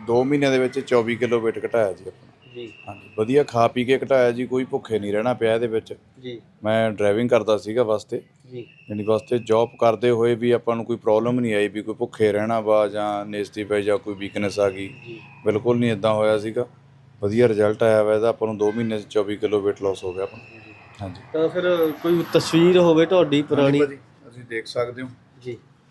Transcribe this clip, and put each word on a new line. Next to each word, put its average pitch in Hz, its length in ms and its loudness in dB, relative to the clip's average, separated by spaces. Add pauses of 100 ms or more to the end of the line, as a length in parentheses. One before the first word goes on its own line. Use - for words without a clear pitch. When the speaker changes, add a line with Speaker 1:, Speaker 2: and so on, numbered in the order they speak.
Speaker 1:
ਦੋ 120 160 2
ਮਹੀਨਿਆਂ 143 280 2
ਦੇ 131 80 2
ਵਿੱਚ 131 200 0
ਚੌਵੀ 117 360 2
ਕਿਲੋ 113 320 0
weight 107 200 -4
ਘਟਾਇਆ 104 260 0
ਜੀ 92 140 -16
ਆਪਣਾ। - 480 -20
Speaker 2:
ਜੀ। 117 180 -14 (140)
Speaker 1:
ਹਾਂਜੀ, - 300 -20
ਵਧੀਆ 131 260 2
ਖਾ 117 240 2
ਪੀ 123 180 -2
ਕੇ 131 120 2
ਘਟਾਇਆ 123 340 2
ਜੀ, 123 140 -4
ਕੋਈ 127 180 -2
ਭੁੱਖੇ 123 360 -4
ਨਹੀਂ 101 140 -4
ਰਹਿਣਾ 110 200 0
ਪਿਆ 113 220 0
ਇਹਦੇ 117 120 -2
ਵਿੱਚ। 110 260 -4 (260)
Speaker 2:
ਜੀ। 123 220 -16 (220)
Speaker 1:
ਮੈਂ 110 280 0
ਡਰਾਈਵਿੰਗ 104 380 0
ਕਰਦਾ 110 280 2
ਸੀਗਾ 110 260 -2
ਬੱਸ 107 200 -2
ਤੇ। - 180 -10 (300)
Speaker 2:
ਜੀ। 120 160 -16 (220)
Speaker 1:
ਯਾਨੀ 104 140 -6
ਬੱਸ 107 260 0
ਤੇ 123 80 0
ਜੌਬ 113 320 0 (100)
ਕਰਦੇ 117 300 2
ਹੋਏ 120 260 2
ਵੀ 120 160 -2
ਆਪਾਂ 117 240 0
ਨੂੰ 113 100 -6
ਕੋਈ 117 120 -4
ਪ੍ਰੋਬਲਮ 117 420 0
ਨਹੀਂ 117 140 -2
ਆਈ 104 140 0
ਵੀ 101 140 -8
ਕੋਈ 107 140 -8
ਭੁੱਖੇ 110 360 0
ਰਹਿਣਾ 110 280 -2
ਵਾ 107 280 2
ਜਾਂ 104 380 -4
ਨੇਸਤੀ 104 380 -8
ਪੈ 104 180 -2
ਜਾਂ 101 160 0
ਕੋਈ 104 160 -8
ਵੀਕਨੈਸ 101 460 -6
ਆ 101 100 4
ਗਈ। 95 180 -10
Speaker 2:
ਜੀ। - 340 -18 (240)
Speaker 1:
ਬਿਲਕੁਲ 117 340 0
ਨਹੀਂ 120 120 2
ਇੱਦਾਂ 107 220 0
ਹੋਇਆ 107 240 2
ਸੀਗਾ, 113 300 -6 (540)
ਵਧੀਆ 110 260 2
ਰਿਜ਼ਲਟ 107 360 2
ਆਇਆ 110 200 4
ਵਾ 107 120 2
ਇਹਦਾ। 110 140 2
ਆਪਾਂ 110 180 -2
ਨੂੰ 107 100 -4
ਦੋ 104 140 2
ਮਹੀਨੇ 110 280 -4
'ਚ 98 100 -16
ਚੌਵੀ 104 280 -2
ਕਿਲੋ 101 320 0
weight 98 180 -4
loss 95 160 -4
ਹੋ 92 100 -6
ਗਿਆ 92 100 -6
ਆਪਣਾ। - 200 -12 (240)
Speaker 2:
ਜੀ। 107 60 -20 (280)
Speaker 1:
ਹਾਂਜੀ। 95 200 -14 (120)
Speaker 2:
ਤਾਂ 160 160 0
ਫਿਰ 175 440 0 (100)
ਕੋਈ 170 300 2
ਤਸਵੀਰ 170 440 4
ਹੋਵੇ 165 280 6
ਤੁਹਾਡੀ 160 320 2
Speaker 1:
ਹਾਂਜੀ 147 180 0
Speaker 2:
ਪੁਰਾਣੀ? 143 240 4
Speaker 1:
ਭਾਜੀ, 139 160 0
ਤੁਸੀਂ 123 480 -20
ਦੇਖ 113 220 -10
ਸਕਦੇ 120 360 -6
ਹੋ। 127 60 -10 (340)
Speaker 2:
ਜੀ। 120 160 -12 (340)